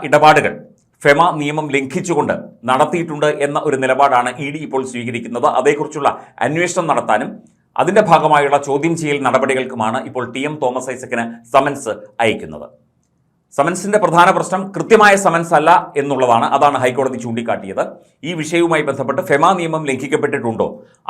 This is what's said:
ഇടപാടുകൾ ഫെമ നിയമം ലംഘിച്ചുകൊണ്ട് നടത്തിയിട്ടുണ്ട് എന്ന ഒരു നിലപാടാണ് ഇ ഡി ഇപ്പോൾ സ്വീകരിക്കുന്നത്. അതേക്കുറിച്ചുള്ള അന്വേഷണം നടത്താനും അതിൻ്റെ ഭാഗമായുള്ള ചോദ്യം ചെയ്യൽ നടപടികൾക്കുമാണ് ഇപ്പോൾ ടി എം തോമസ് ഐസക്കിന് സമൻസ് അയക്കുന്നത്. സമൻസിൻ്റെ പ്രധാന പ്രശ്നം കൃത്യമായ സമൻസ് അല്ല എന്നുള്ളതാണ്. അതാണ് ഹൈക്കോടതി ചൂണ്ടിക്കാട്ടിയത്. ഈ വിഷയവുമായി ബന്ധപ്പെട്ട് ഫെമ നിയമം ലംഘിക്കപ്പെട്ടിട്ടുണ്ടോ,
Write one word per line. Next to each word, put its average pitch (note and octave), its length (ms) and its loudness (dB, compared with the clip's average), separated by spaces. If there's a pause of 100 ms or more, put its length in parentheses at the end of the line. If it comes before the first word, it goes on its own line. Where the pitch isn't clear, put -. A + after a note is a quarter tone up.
ഇടപാടുകൾ D3 440 4 (520)
ഫെമ D3 160 6 (200)
നിയമം D3+ 340 -4
ലംഘിച്ചുകൊണ്ട് C#3 600 -2 (360)
നടത്തിയിട്ടുണ്ട് D3+ 580 0 (180)
എന്ന D3 120 -6 (100)
ഒരു C3 140 0
നിലപാടാണ് B2+ 480 2 (120)
ഇ C#3 100 -6
ഡി D#3 140 -10
ഇപ്പോൾ C#3+ 240 -4
സ്വീകരിക്കുന്നത്. A#2+ 580 -4 (120)
അതേക്കുറിച്ചുള്ള C#3+ 480 0 (380)
അന്വേഷണം E3+ 440 -2
നടത്താനും A#2+ 400 -2 (500)
അതിൻ്റെ F#3+ 300 4
ഭാഗമായുള്ള D3 480 4 (100)
ചോദ്യം D3 320 0
ചെയ്യൽ C#3+ 180 -2 (100)
നടപടികൾക്കുമാണ് B2+ 720 -2 (100)
ഇപ്പോൾ B2 140 -6 (100)
ടി C3+ 160 -6
എം D3+ 40 -8 (100)
തോമസ് B2+ 300 -4
ഐസക്കിന് A#2 300 -6 (300)
സമൻസ് C3+ 400 0 (280)
അയക്കുന്നത്. D#2 460 -4 (880)
സമൻസിൻ്റെ F#3 460 0
പ്രധാന F3 320 4
പ്രശ്നം F3+ 260 -2 (140)
കൃത്യമായ G#3 380 6 (100)
സമൻസ് E3 340 0
അല്ല D#3 140 4 (300)
എന്നുള്ളതാണ്. B2+ 440 2 (120)
അതാണ് C#3+ 260 4
ഹൈക്കോടതി B2+ 400 0
ചൂണ്ടിക്കാട്ടിയത്. A2+ 580 -6 (460)
ഈ E3+ 40 -6 (100)
വിഷയവുമായി E3 480 0
ബന്ധപ്പെട്ട് C3+ 400 -4
ഫെമ D3 160 4 (140)
നിയമം D#3+ 300 -4
ലംഘിക്കപ്പെട്ടിട്ടുണ്ടോ, C3 800 -2 (420)